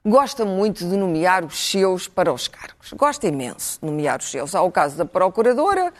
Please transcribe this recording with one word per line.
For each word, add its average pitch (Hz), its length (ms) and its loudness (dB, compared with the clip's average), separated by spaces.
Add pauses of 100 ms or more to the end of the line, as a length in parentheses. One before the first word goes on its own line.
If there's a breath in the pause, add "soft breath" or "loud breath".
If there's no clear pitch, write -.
gosta 233 400 4
muito 190 420 -2
de 185 80 0
nomear 180 480 2
os 151 160 -10
seus 190 480 0
para 170 240 0
os 123 160 -6
cargos. - 460 -18
Gosta 285 340 0
imenso 135 540 -6
de 165 40 -8
nomear 147 340 -2
os - 120 -10
seus. 147 240 -6
Há 170 60 2
o 180 100 2
caso 147 240 2
da 165 80 -2
Procuradora, 247 960 2